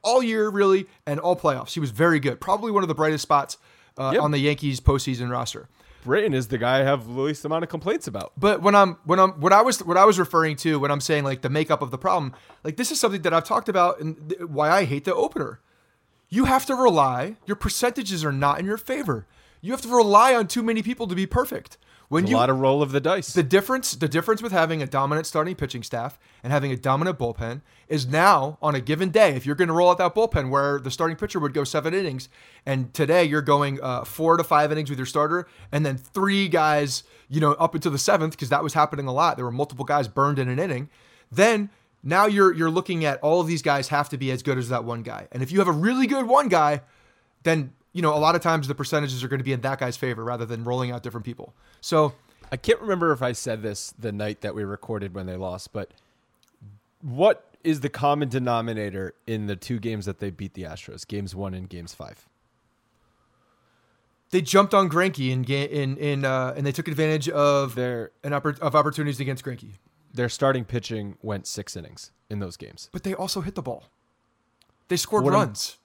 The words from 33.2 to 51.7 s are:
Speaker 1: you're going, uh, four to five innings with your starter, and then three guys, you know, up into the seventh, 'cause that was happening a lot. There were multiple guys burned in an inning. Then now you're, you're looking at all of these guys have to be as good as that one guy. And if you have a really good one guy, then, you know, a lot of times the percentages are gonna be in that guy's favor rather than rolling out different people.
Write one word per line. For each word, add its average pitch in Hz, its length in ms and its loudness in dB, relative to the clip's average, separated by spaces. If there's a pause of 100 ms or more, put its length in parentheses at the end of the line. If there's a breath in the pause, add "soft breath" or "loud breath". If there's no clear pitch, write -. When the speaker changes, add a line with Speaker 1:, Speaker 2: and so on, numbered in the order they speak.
Speaker 1:
you're 151 180 2
going, 143 400 2
uh, 127 220 -6
four 165 340 2
to 165 60 0
five 151 300 4
innings 151 160 -4
with 135 100 -6
your 131 60 -4
starter, 156 420 0 (240 soft breath)
and 147 140 0
then 131 120 -2
three 196 520 0
guys, 151 540 2 (260 soft breath)
you 143 100 -2
know, 151 140 4
up 165 220 2
into 160 140 -2
the 139 80 -2
seventh, 160 400 2
'cause 123 120 -8
that 147 140 2
was 151 100 -4
happening 147 340 0
a 127 60 -4
lot. 156 240 2
There 127 80 -6
were 120 60 -6
multiple 131 340 -6
guys 143 240 0
burned 139 300 0
in 127 100 -2
an 127 100 -2
inning. 147 300 -6 (420 soft breath)
Then 208 380 2 (340 soft breath)
now 185 220 4
you're, 196 280 4
you're 160 180 0
looking 170 340 -2
at 139 160 -2
all 160 180 2
of 160 80 0
these 165 140 -2
guys 143 260 0
have 147 220 0
to 139 80 -8
be 131 140 -4
as 127 120 -6
good 131 140 -2
as 120 100 -6
that 120 160 -4
one 117 200 -8
guy. 107 280 -14
And 127 100 -6
if 131 100 -6
you 190 80 4
have 190 100 2
a - 20 2
really 233 360 2
good 269 180 0
one 254 240 4
guy, 151 320 2 (600 soft breath)
then, 160 280 0 (220)
you 175 80 -4
know, 151 140 2
a - 40 2
lot 160 160 4
of 165 60 0
times 160 260 0
the 143 80 -4
percentages 135 480 -4
are 131 40 -8
gonna 131 160 -4
be 135 100 -2
in 120 80 -4
that 135 180 -4
guy's 123 180 -4
favor 120 260 -6
rather 117 220 -6
than 113 180 -8
rolling 123 280 -4
out 120 120 -10
different 120 220 -10
people. - 280 -12 (280 soft breath)